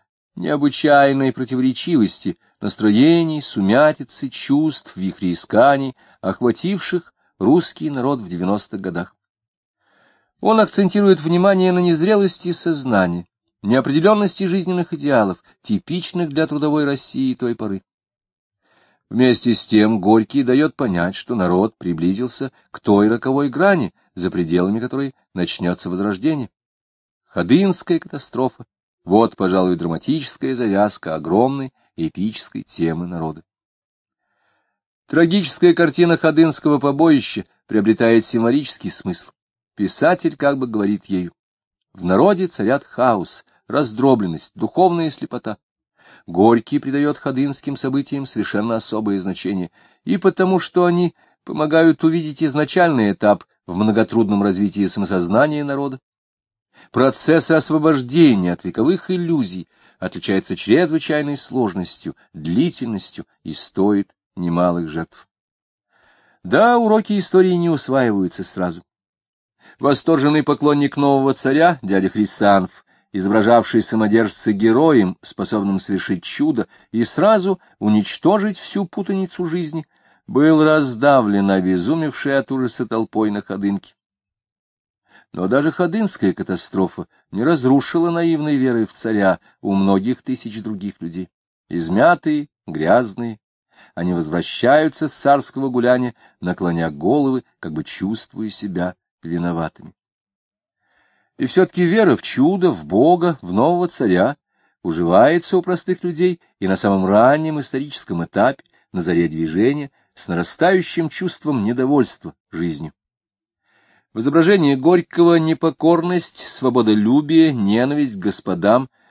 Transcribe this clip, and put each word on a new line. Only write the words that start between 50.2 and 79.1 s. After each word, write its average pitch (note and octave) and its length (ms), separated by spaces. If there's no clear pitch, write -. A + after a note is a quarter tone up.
что F3+ 280
они F3 280
помогают D#3 580
увидеть D#3+ 400
изначальный D3 720
этап G#2 320
в F2 100
многотрудном G#2+ 640
развитии G2 440
самосознания G2+ 800
народа. C#3 340
Процесс C3+ 580
освобождения D3 1000
от - 120
вековых B2+ 460
иллюзий D3+ 580
отличается F#2 580
чрезвычайной D3+ 800
сложностью, G2+ 800
длительностью G#2 920
и D#2+ 100
стоит G2 640
немалых F2 540
жертв. D#2+ 400
Да, G#3+ 360
уроки G#3+ 400
истории F#3 360
не E3+ 140
усваиваются A#2 760
сразу. F2 380
Восторженный D3 640
поклонник D3 540
нового C#3 380
царя, D3+ 480
дядя F#2+ 260
Хрисанф, G2+ 760
изображавший G#2+ 680
самодержца A2 720
героем, A2+ 720
способным G2 560
совершить F#2+ 460
чудо C#3+ 420
и A2+ 140
сразу F#3+ 560
уничтожить F3 800
всю - 280
путаницу F#3+ 600